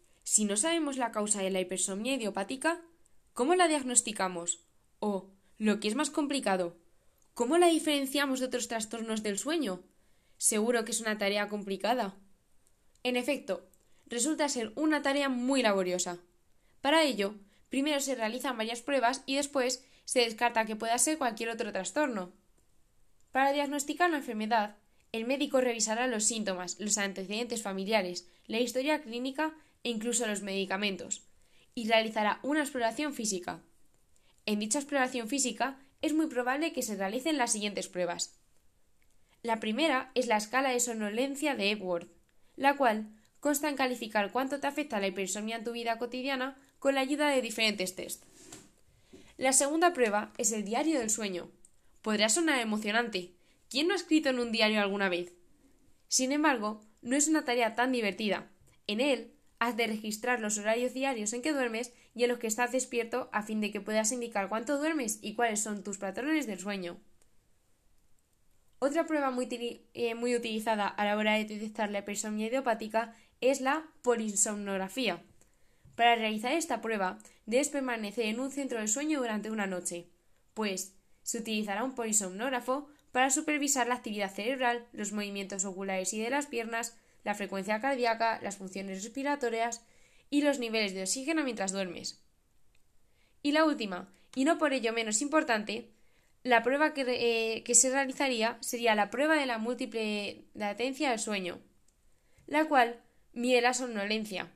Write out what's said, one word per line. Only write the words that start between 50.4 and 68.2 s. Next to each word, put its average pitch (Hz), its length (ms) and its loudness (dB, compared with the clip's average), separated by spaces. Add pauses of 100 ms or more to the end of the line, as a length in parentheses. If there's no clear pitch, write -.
el 214 140 -2
diario 277 340 0
del 220 100 0
sueño. 202 400 -4 (520)
Podrá 214 280 4
sonar 311 300 4
emocionante. 214 720 0 (360)
¿Quién 285 180 0
no 392 60 4
ha 392 40 2
escrito 311 320 2
en 254 100 2
un 233 120 -2
diario 214 300 4
alguna 202 280 2
vez? 175 240 -2 (760)
Sin 254 240 0
embargo, 254 500 2 (200)
no 240 140 0
es 294 120 4
una 311 180 2
tarea 240 300 2
tan 254 160 2
divertida. 208 560 0 (400)
En 208 140 0
él, 262 300 0 (280)
has 233 180 0
de 233 100 2
registrar 220 520 -2
los 214 180 -2
horarios 226 360 0
diarios 254 400 -2
en 247 80 -6
que 311 120 2
duermes 247 400 -2 (200)
y 226 100 -2
en 240 60 6
los 240 100 -2
que 233 80 -4
estás 240 240 0
despierto 247 600 -2
a 208 120 0
fin 214 180 -4
de 208 100 -2
que 208 100 -4
puedas 214 300 0
indicar 233 380 -2
cuánto 233 280 0
duermes 285 440 -2
y 208 120 -8
cuáles 220 280 2
son 208 220 -4
tus 196 140 -8
patrones 254 480 -2
del 196 140 -6
sueño. 185 380 -6 (1800)